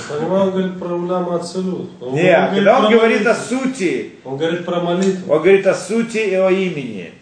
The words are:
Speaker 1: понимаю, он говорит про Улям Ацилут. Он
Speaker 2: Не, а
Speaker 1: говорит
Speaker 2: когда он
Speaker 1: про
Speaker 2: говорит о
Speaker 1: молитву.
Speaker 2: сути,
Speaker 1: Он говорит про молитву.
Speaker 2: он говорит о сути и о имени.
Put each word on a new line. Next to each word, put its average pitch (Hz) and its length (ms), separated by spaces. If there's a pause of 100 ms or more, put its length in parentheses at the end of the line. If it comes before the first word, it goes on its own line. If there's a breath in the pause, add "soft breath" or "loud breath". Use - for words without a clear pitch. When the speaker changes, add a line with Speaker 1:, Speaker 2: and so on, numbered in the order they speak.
Speaker 1:
понимаю, 170 340
он 190 80
говорит 185 280
про 175 160
Улям 175 380
Ацилут. 185 560 (120)
Он 127 120
Speaker 2:
Не, 175 220
а 190 120
Speaker 1:
говорит 190 100
Speaker 2:
когда 202 220
он 208 80
Speaker 1:
про 220 100
Speaker 2:
говорит 226 300
о 226 60
Speaker 1:
молитву. - 240
Speaker 2:
сути, 175 540 (120)
Speaker 1:
Он 131 140
говорит 165 280
про 175 140
молитву. 180 540
Speaker 2:
он 156 80
говорит 190 260
о 180 60
сути 226 460
и 202 160
о 190 160
имени. 135 720